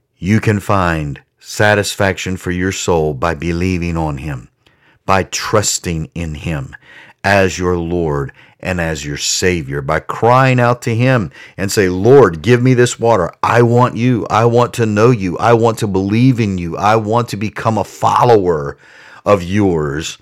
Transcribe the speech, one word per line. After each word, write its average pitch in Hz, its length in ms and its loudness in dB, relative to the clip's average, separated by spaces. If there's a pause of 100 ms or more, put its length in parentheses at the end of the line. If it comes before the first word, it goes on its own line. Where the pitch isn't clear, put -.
(180)
you 101 220 0
can 107 200 0
find 82 640 -2 (180)
satisfaction 101 960 0
for 90 160 -8
your 90 200 -2
soul 80 420 -2
by 82 220 -4
believing 85 600 -4
on 78 220 -4
Him, 65 320 -12 (560)
by 95 180 2
trusting 87 920 -4
in 82 200 -8
Him 78 400 -8 (480)
as 95 360 0
your 90 180 0
Lord 82 540 -4 (280)
and 90 220 -4
as 80 240 -6
your 71 120 -8
Savior, 73 640 -4
by 76 180 -2
crying 127 600 2
out 120 220 0
to 117 140 -4
Him 120 360 0 (260)
and 98 140 -4
say, 95 180 2
"Lord, 95 520 4
give 120 200 2
me 127 120 4
this 120 260 2
water. 110 320 2 (120)
I 113 180 2
want 120 340 2
you. 117 340 0
I 107 160 2
want 120 280 2
to 117 120 -2
know 110 260 4
you. 95 260 -2
I 113 160 4
want 113 260 2
to 113 80 -2
believe 104 520 2
in 101 180 0
you. 85 180 -6
I 107 200 2
want 113 340 -2
to 107 80 -8
become 107 400 -4
a 95 60 -2
follower 90 960 0 (480)
of 98 180 2
yours. 85 800 -2